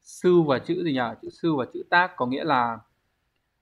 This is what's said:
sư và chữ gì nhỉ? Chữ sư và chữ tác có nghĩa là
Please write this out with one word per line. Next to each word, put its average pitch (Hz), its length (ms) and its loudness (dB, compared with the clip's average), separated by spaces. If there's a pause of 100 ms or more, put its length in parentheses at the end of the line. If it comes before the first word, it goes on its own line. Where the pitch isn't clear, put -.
sư 180 400 2
và 139 180 2
chữ 175 240 -4
gì 160 100 -2
nhỉ? 131 60 0 (220)
Chữ - 80 -14
sư 165 260 -2
và 127 180 -2
chữ - 160 -10
tác 180 260 2
có 127 100 -4
nghĩa 135 180 -4
là 123 360 0 (840)